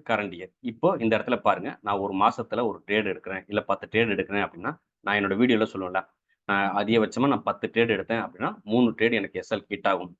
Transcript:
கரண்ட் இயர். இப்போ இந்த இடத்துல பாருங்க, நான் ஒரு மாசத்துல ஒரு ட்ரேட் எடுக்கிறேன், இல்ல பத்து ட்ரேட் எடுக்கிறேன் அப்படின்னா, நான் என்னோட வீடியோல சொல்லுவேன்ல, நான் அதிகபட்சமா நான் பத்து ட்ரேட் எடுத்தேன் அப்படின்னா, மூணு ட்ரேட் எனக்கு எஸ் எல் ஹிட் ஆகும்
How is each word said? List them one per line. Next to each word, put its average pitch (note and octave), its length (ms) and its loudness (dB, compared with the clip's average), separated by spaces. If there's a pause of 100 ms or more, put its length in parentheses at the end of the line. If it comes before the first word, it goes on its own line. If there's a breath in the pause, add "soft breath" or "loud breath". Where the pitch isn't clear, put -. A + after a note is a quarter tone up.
கரண்ட் G#2 300 -2
இயர். F#2 140 -14 (180)
இப்போ A#2 180 0 (140)
இந்த A2+ 140 2
இடத்துல A#2 300 0
பாருங்க, G2 240 0 (180)
நான் G2+ 180 0
ஒரு F#2+ 160 -4
மாசத்துல A#2 480 0
ஒரு F2 180 -10
ட்ரேட் G2+ 240 0
எடுக்கிறேன், F#2+ 400 -10
இல்ல G#2 180 0
பத்து - 220 -4
ட்ரேட் A2 240 2
எடுக்கிறேன் F#2+ 300 -2
அப்படின்னா, F#2 260 -8 (340)
நான் G2+ 140 2
என்னோட G2 220 0
வீடியோல A2+ 320 4
சொல்லுவேன்ல, F#2 280 -4 (480)
நான் G2 160 2 (140)
அதிகபட்சமா A2+ 540 2
நான் - 160 -4
பத்து - 240 -4
ட்ரேட் A#2 240 4
எடுத்தேன் G#2+ 260 -4
அப்படின்னா, G2 280 -6 (200)
மூணு A#2+ 160 6 (100)
ட்ரேட் A#2 220 2
எனக்கு F#2 220 -8
எஸ் - 140 -6
எல் G2 160 -8
ஹிட் G2+ 200 -2
ஆகும் F2+ 280 -4